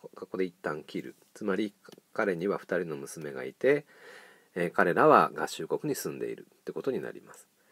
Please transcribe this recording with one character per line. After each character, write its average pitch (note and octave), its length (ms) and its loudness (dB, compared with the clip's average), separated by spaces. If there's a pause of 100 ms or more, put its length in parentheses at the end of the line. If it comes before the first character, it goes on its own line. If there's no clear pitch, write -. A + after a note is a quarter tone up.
(160)
こ - 100 -14
こ - 120 -8
で F#2 60 0
一 F2+ 180 -4
旦 D2+ 220 -4
切 - 180 -8
る。 - 140 -14 (180)
つ - 120 -10
ま G2+ 100 0
り、 G#2 180 -2 (380)
彼 G2+ 240 0
に E2+ 140 0
は F2 80 0
二 F2+ 220 -2
人 F2 100 -2
の D2+ 80 -6
娘 C#2+ 340 -10
が C2 140 -8
い - 80 -8
て、 C#3+ 320 2 (680)
え F2 120 0
ー、 E2 40 -4
彼 F2 220 4
ら A#2 140 6
は G#2+ 280 8
合 D#2 120 -4
衆 - 200 -8
国 D#2 220 -2
に D3 60 -2
住 D#2+ 180 -6
ん C2+ 60 -10
で A#1+ 100 -4
い A1 60 -8
る - 100 -16 (160)
っ - 20 -20
て - 80 -8
こ D#2+ 100 -6
と C3+ 100 -2
に G#2+ 100 -4
な A#1+ 100 -8
り - 100 -18
ま - 120 -20
す。 - 140 -20 (240)